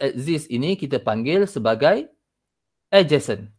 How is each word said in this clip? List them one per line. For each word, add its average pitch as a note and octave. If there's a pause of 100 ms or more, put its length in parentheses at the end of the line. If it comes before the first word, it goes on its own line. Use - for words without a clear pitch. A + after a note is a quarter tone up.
axis C#3+
ini C3+
kita C3+
panggil C3
sebagai C#3 (800)
adjacent. D3